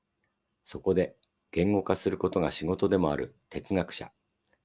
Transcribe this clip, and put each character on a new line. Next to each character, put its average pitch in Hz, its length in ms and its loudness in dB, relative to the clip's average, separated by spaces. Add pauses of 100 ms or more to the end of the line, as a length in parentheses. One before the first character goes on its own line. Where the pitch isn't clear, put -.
(640)
そ - 160 -12
こ 95 140 2
で 90 200 0 (360)
言 87 200 2
語 101 120 2
化 95 120 2
す - 160 0
る - 60 -4
こ - 140 0
と 92 100 0
が 78 100 2
仕 - 140 -4
事 92 240 0
で 95 80 4
も 82 160 2
あ 71 60 -2
る - 180 -8 (140)
哲 73 240 -6
学 87 180 0
者、 - 180 -12 (540)